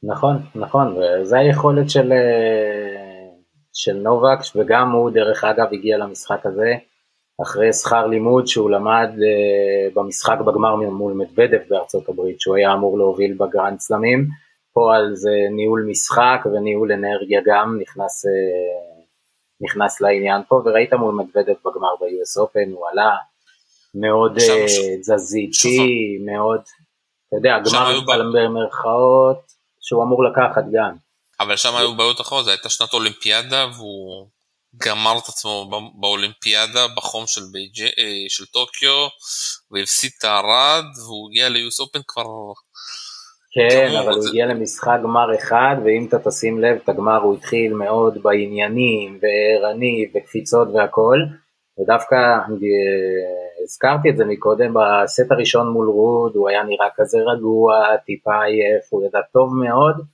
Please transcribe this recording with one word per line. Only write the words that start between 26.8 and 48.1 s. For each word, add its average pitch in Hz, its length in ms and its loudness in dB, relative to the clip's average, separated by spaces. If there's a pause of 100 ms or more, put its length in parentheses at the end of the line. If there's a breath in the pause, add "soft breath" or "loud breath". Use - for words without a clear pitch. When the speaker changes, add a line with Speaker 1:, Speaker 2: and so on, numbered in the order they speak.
Speaker 1:
אתה 107 80 -4
יודע, 110 340 2
Speaker 2:
שם 143 60 2
Speaker 1:
גמר 127 100 4
Speaker 2:
היו 131 160 0
ב-, 117 340 0
Speaker 1:
במרכאות, 120 1040 2 (380)
שהוא 117 240 0
אמור 123 200 2
לקחת 117 480 2
גם. 104 240 0 (440)
Speaker 2:
אבל 101 160 -2
שם 120 200 -2
היו 120 200 0
בעיות 117 240 0
אחרות, 131 240 -6
זו 107 60 -2
הייתה 98 180 -4
שנת - 260 -4
אולימפיאדה, 117 720 -2 (100)
והוא 98 520 -16 (580)
גמר 110 320 0
את - 100 -12
עצמו 101 420 -8
ב-, 104 300 -10
באולימפיאדה, 107 840 -2 (100)
בחום 113 300 -8
של 110 140 -6 (120)
בייג'-, 101 460 -8
אה, 101 300 -6
של 95 180 -8
טוקיו, 139 600 -4 (640 loud breath)
והפסיד 101 480 -4
את - 60 -14
הארד, 117 600 2 (200)
והוא 107 260 -14
הגיע 117 180 0
ל-U 120 200 -4
S 135 160 -6
Open 143 220 -12
כבר 117 180 -8 (1300 loud breath)
Speaker 1:
כן, 127 340 4
Speaker 2:
גמור, 113 120 -2
Speaker 1:
אבל 107 120 0
הוא 104 80 0
Speaker 2:
זה 107 80 -2
Speaker 1:
הגיע 120 180 0
למשחק 120 560 -2
גמר 113 320 0
אחד, 123 500 2
ואם 113 240 2
אתה 117 100 2
תשים 113 420 -2
לב, 117 240 2
את - 40 -2
הגמר 104 340 0
הוא 101 120 2
התחיל 113 380 -2
מאוד 107 500 0